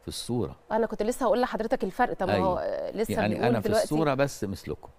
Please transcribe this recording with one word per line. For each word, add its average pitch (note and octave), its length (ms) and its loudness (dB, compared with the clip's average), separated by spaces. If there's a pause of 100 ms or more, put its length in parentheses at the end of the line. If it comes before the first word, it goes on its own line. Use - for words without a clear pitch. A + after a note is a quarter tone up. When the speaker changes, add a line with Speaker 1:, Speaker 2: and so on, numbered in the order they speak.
Speaker 1:
في - 60 -8
الصورة. F2+ 480 -4 (160)
Speaker 2:
أنا A3 140 2
كنت G#3+ 160 -4
لسه B3 240 0
هقول G#3+ 140 4
لحضرتك A#3 440 0
الفرق، A#3+ 280 0
طب F#3+ 140 -2
ما G3+ 100 2
هو، F#3 220 2
Speaker 1:
أيوه. - 40 -4
Speaker 2:
آه، E2+ 280 -4
لسه G#3+ 240 -2
Speaker 1:
يعني - 200 2
Speaker 2:
بيقول - 120 0
Speaker 1:
أنا A#2+ 140 4
في - 80 -2
Speaker 2:
دلوقتي - 160 2
Speaker 1:
الصورة D3+ 300 2
بس C#3 300 0
مثلكم. - 440 -8 (100)